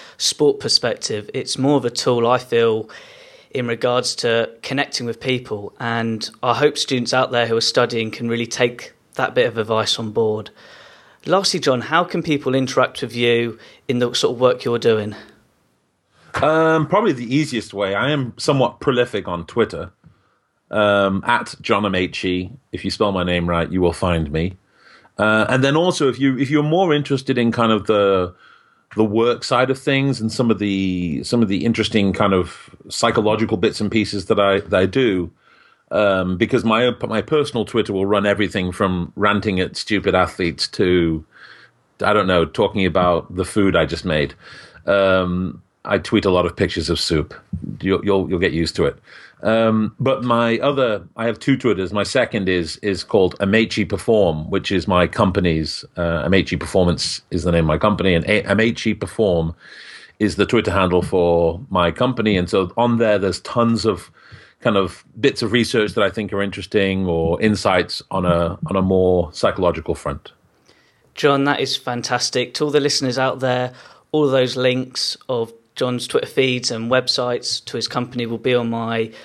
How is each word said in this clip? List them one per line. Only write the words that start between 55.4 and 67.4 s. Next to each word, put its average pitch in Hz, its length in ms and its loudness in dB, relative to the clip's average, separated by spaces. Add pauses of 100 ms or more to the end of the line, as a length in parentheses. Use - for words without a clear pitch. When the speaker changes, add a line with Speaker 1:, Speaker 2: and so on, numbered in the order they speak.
Speaker 2:
uh, 82 320 -2
Amaechi 90 320 0
Performance - 600 0 (120)
is 85 100 -2
the 87 80 0
name 82 140 2
of 80 40 0
my 76 100 0
company, 95 360 2
and 82 120 0
A-, 104 180 0
Amaechi 110 560 0
Perform 87 560 0 (640)
is 104 160 0
the 101 100 4
Twitter 107 240 0
handle 90 320 2
for 85 640 2
my 87 220 2
company. 110 460 0
And 90 120 0
so 95 280 0
on 117 220 2
there, 107 200 2
there's 95 220 -2
tons 113 440 0
of 98 240 -2 (520)
kind 110 160 0
of 95 300 -2 (120)
bits 127 220 0
of 110 120 -2
research 110 420 0
that 110 100 2
I 95 60 2
think 101 240 -6
are 98 80 -2
interesting 95 640 0
or 82 340 0